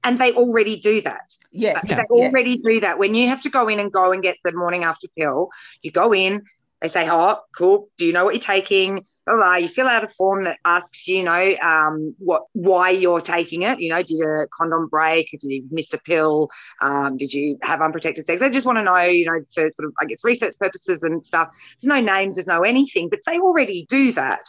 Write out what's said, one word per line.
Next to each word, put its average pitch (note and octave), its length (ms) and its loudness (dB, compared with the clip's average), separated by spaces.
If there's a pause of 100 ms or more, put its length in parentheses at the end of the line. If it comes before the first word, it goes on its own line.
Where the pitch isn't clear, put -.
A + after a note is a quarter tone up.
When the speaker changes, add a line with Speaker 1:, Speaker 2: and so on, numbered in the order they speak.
Speaker 1:
And B3 160 0
they B3 140 4
already A3+ 460 2
do G#3+ 220 2
that. G2+ 320 -12 (180)
Speaker 2:
Yes, F#3 360 -2
Speaker 1:
They G3+ 80 0
Speaker 2:
yes. A3 160 0
Speaker 1:
already B3 460 4
do A3+ 240 2
that. F3 180 -2
When G3+ 160 2
you A#3+ 140 4
have C4 140 -2
to C#4+ 60 -6
go B3 180 2
in G#3+ 120 -2
and G3+ 120 -4
go F#3 200 4
and F#3+ 100 -2
get F3+ 220 -2
the E3+ 80 -2
morning F3 320 -4
after E3 240 -4 (100)
pill, D#3 320 -2 (320)
you D#3+ 100 -12
go F#3+ 220 2
in, G3 300 0 (360)
they E3 100 -6
say, E3 200 -2
"Oh, F3 300 2 (180)
cool. G3 400 2
Do E3+ 80 -2
you E3 80 2
know F3 100 2
what G3+ 120 2
you're A#3 60 -4
taking?" F#3+ 640 0 (220)
Blah, G#3+ 120 0
blah. F3+ 180 4
You F3 120 -2
fill B3+ 200 -2
out A#3 180 0
a - 20 -16
form G3 380 -2
that E3 180 -6
asks, - 440 -2
you F#3+ 160 0
know, F3+ 380 2
um, D#3 580 0
what, F3 240 0 (100)
why F#3 380 2
you're F3+ 280 2
taking E3+ 440 -4
it. A#3+ 180 -2
You E3 80 -4
know, E3 140 -2
did D#3+ 180 -4
a D#3 340 -2
condom E3 320 -2
break? D#3+ 440 0
Did D3 120 -16
you C3+ 280 -8
miss D#3+ 200 -6
a D3+ 60 -6
pill? D#3 520 0 (300)
Um, C#3 380 -2
did C3+ 160 -6
you C#3+ 300 -4
have D3 180 -2
unprotected D#3+ 460 -4
sex? E3+ 120 -2
They G#3+ 120 2
just B3 140 -2
wanna A#3 180 0
know, F#3 180 4
you F3 240 2
know, E3 80 -2 (220)
for D#3+ 160 0
sort D#3 160 -8
of, C#3+ 140 -10
I D#3 40 -2
guess, - 180 -10
research A#3 360 0
purposes F3+ 440 -4
and E3 220 -4
stuff. E3 240 -2 (320)
There's B3+ 80 0
no C#4+ 100 4
names, G3 360 0
there's F3+ 120 -6
no E3+ 140 2
anything, G#3 480 2
but G#4 160 -2
they E4 140 -2
already B3+ 500 2
do C4+ 240 2
that. C3 360 -4